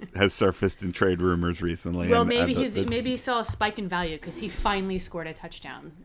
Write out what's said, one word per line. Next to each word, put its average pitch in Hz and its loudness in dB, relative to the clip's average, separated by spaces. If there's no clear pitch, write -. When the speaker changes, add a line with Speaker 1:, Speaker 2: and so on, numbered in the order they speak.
Speaker 1:
has 98 4
surfaced 98 2
in 92 -2
trade 90 2
rumors 87 2
recently. 87 -2
Speaker 2:
Well, 233 6
Speaker 1:
and, 233 2
uh, - 2
Speaker 2:
maybe 247 2
Speaker 1:
the, 254 2
Speaker 2:
his, 233 -2
Speaker 1:
the 202 0
Speaker 2:
maybe 233 -2
he 254 0
saw 240 -2
a 214 -4
spike 214 -2
in 202 -4
value 175 -4
'cause - -12
he 214 -8
finally 190 -2
scored 170 -8
a 160 -8
touchdown, 147 -14